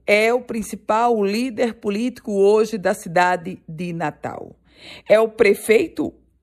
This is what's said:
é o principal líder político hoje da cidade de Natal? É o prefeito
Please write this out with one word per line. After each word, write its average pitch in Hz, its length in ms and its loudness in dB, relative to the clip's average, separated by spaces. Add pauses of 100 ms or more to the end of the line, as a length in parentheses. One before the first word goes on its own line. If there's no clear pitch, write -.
é 214 260 4
o 247 80 -2
principal 226 800 -2
líder 220 520 -2
político 220 580 -6
hoje 214 460 2
da 185 160 -2
cidade 180 760 -2
de 175 240 -8
Natal? - 640 -8 (500)
É 214 140 6
o 226 80 2
prefeito 208 880 0 (300)